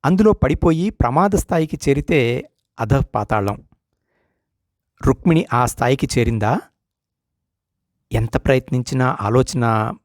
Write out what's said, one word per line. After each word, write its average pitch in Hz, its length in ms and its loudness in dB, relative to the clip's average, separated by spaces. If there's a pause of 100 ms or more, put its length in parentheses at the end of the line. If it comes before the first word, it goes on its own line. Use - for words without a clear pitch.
అందులో 196 280 4
పడిపోయి 160 580 0
ప్రమాద 156 400 0
స్థాయికి 165 480 -2 (100)
చేరితే 139 600 0 (300)
అధః 113 200 2
పాతాళం. 104 640 -4 (1400)
రుక్మిణి 160 460 2
ఆ 123 140 2
స్థాయికి 123 420 -2 (100)
చేరిందా? 117 420 0 (1500)
ఎంత 113 240 -2
ప్రయత్నించినా 127 840 -2
ఆలోచన 117 760 0 (100)